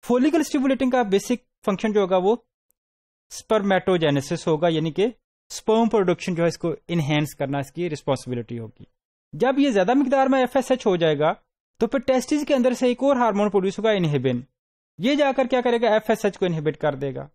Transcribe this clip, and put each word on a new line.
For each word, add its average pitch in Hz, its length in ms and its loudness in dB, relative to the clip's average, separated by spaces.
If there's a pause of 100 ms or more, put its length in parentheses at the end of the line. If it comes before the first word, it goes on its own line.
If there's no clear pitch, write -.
फॉलिकल 285 400 2
स्टिमुलेटिंग 269 500 -2
का 254 100 2
बेसिक 196 420 -2 (220)
फंक्शन 214 260 -2
जो 208 80 2
होगा 190 180 2
वो 202 280 0 (840)
स्पर्मेटोजेनेसिस 180 1160 0
होगा, 160 220 0
यानी 160 220 -2
कि 202 220 -2 (380)
स्पर्म 226 380 0
प्रोडक्शन 185 460 0
जो 165 80 -2
है 170 60 4
इसको 160 260 -4 (160)
एनहांस 151 480 -2
करना 139 220 -4
इसकी 165 280 -6
रिस्पॉन्सिबिलिटी 127 680 -6
होगी। 110 300 -16 (480)
जब 254 240 0
ये 277 140 2
ज्यादा 202 220 2
मिकदार 269 340 2
में 262 140 2
एफ़एसएच 254 440 0
हो 190 100 2
जाएगा, 156 360 2 (480)
तो 233 60 2
फिर 254 140 -2
टेस्टिस 262 440 0
के 294 100 0
अंदर 247 200 2
से 247 160 0
एक 247 120 -4
और 269 160 2
हार्मोन 208 320 2
प्रोड्यूस 190 280 -2
होगा, 220 140 0
इनहिबिन। 135 520 0 (560)
ये 262 160 0
जाकर 269 300 0
क्या 254 140 0
करेगा, 240 360 2
एफ़एसएच 214 400 0
को 190 100 -2
इनहिबिट 156 300 -2
कर 147 180 -2
देगा। 135 400 -8